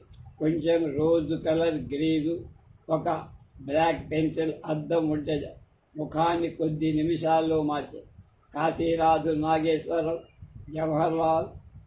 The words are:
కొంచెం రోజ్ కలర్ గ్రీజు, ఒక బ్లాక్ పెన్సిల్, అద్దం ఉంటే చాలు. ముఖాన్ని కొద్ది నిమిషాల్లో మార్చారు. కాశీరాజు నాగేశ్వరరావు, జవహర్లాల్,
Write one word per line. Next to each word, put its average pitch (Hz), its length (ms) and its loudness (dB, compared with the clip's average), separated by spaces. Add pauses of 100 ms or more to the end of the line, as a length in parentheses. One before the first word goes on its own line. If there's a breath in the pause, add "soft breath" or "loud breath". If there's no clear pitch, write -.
(400)
కొంచెం 160 580 2
రోజ్ 160 480 2
కలర్ 165 300 2
గ్రీజు, 151 680 -2 (440)
ఒక 160 340 -2 (380)
బ్లాక్ 147 500 0
పెన్సిల్, 160 420 0 (120)
అద్దం 156 440 0
ఉంటే 151 240 -2
చాలు. - 680 -10
ముఖాన్ని 165 500 0
కొద్ది 156 440 -2
నిమిషాల్లో 160 720 2
మార్చారు. 147 440 -6 (480)
కాశీరాజు 160 760 2
నాగేశ్వరరావు, 160 920 0 (560)
జవహర్లాల్, 160 720 2 (420)